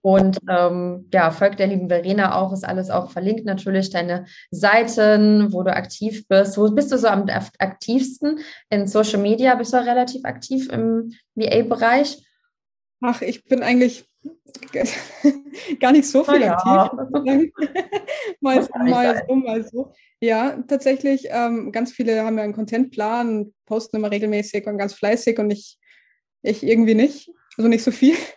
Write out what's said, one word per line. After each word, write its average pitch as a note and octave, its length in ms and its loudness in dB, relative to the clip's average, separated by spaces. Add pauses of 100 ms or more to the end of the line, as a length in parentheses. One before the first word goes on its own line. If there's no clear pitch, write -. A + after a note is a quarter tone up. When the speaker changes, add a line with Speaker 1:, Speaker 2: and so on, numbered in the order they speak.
Speaker 1:
Und, F#3+ 380 4 (100)
ähm, F3+ 640 -2
ja, E3 200 4
folgt G3+ 260 0
der F#3+ 80 0
lieben F#3+ 220 -2
Verena F#3 480 0
auch, F#3+ 160 -2
ist F#3+ 120 -8
alles F#3 260 -6
auch F3+ 200 -4
verlinkt G#3+ 340 -4
natürlich, F#3+ 460 -4
deine F3 360 -4 (260)
Seiten, G#3+ 1000 4
wo F3+ 120 -2
du F#3 100 0
aktiv - 540 -8
bist. G3 280 4
Wo G#3 140 4
bist C#4 220 0
du C4 60 0
so A3 100 2
am G3+ 200 2
ak-, - 300 -4
aktivsten? C4 800 -2 (320)
In G3+ 160 0
Social G#3+ 340 0
Media A3+ 360 2
bist A#3 160 -6
du C4 60 4
relativ B3 460 -2
aktiv - 460 -6
im A3+ 400 -2 (260)
V-A-Bereich? A#3+ 880 0 (760)
Speaker 2:
Ach, A#3+ 180 -2
ich - 260 -8
bin B3 180 0
eigentlich B3 440 2 (140)
<laughs> - 1600 -6
gar B3+ 120 4
nicht C#4+ 160 4
so C4+ 140 2
viel C#4+ 160 4
Speaker 1:
Na A#3 80 4
ja. F#3 460 4
Speaker 2:
aktiv. C#4 640 0
<laughs> G4+ 840 -6
Mal, C4 160 2
Speaker 1:
Muss A#3+ 160 0
auch B3 100 -8
nicht B3 120 2
Speaker 2:
mal B3 220 2
Speaker 1:
sein. - 120 -6
Speaker 2:
so, C4 60 0
mal A3+ 300 -2
so. B3+ 280 -10 (280)
Ja, A#3 480 -2
tatsächlich, C4+ 600 -2
ähm, A#3 420 -4
ganz A#3+ 200 -4
viele A3+ 320 -2
haben A3 140 -2
ja G#3+ 60 -4
einen G#3 100 -6
Contentplan, A3 1000 -4 (140)
posten A3 300 -6
immer G#3 140 -2
regelmäßig G#3 560 -4
und G#3 120 -6
ganz G3+ 160 -6
fleißig A3+ 440 0
und G#3 120 0
ich, - 280 -8 (640)
ich - 200 -2
irgendwie A3 320 4
nicht, C4+ 360 0 (260)
also A3+ 120 2
nicht A3+ 160 2
so B3+ 60 2
viel. D4 260 4 (200)